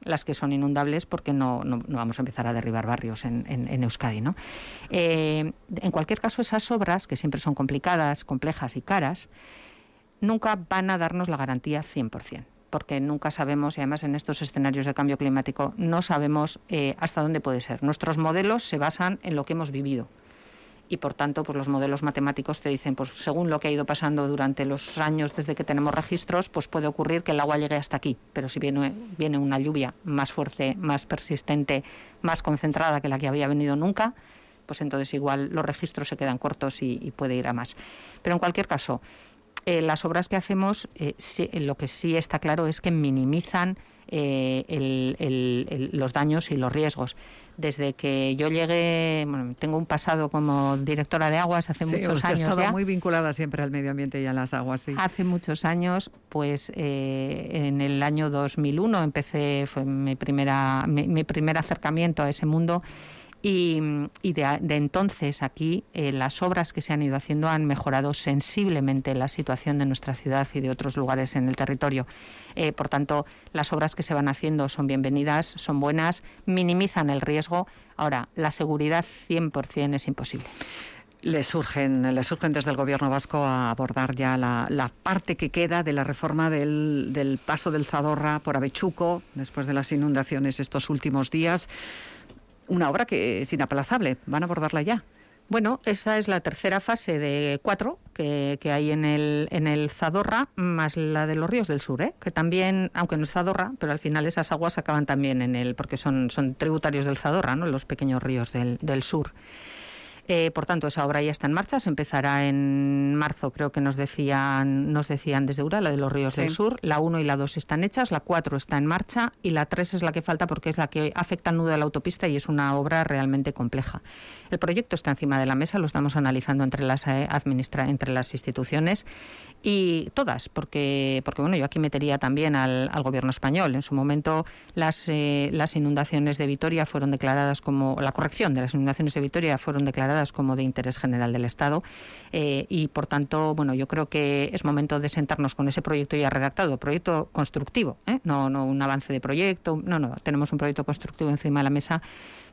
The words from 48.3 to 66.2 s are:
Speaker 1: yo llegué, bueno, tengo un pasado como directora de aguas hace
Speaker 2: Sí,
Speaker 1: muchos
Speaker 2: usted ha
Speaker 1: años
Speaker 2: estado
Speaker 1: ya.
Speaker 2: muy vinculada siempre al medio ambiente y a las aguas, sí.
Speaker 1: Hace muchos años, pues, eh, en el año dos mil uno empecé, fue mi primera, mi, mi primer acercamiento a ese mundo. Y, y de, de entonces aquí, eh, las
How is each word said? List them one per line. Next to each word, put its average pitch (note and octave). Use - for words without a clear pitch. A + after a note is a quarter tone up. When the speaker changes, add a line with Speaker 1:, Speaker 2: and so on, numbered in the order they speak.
Speaker 1:
yo D3+
llegué, E3
bueno, B2+
tengo D#3
un E3
pasado D#3
como C#3
directora D3+
de D#3
aguas E3+
hace E3
Speaker 2:
Sí, D#3+
Speaker 1:
muchos F3+
Speaker 2:
usted D3
ha F3
Speaker 1:
años E3+
Speaker 2:
estado F3+
Speaker 1:
ya. G3+
Speaker 2:
muy G3
vinculada E3+
siempre D3
al C#3
medio C#3
ambiente C#3
y C3+
a C3
las C3
aguas, C3
sí. C#3+
Speaker 1:
Hace F#3+
muchos F3
años, F3+
pues, C#3+
eh, C3+
en C#3
el C#3
año D3+
dos C#3+
mil D3
uno G#3
empecé, C#3+
fue C3+
mi C3+
primera, C3+
mi, D3
mi D#3+
primer D#3
acercamiento D#3+
a C#3+
ese D#3
mundo. E3+
Y, F3
y F#3
de, C#3+
de D3+
entonces D3
aquí, D#3+
eh, D3
las C3+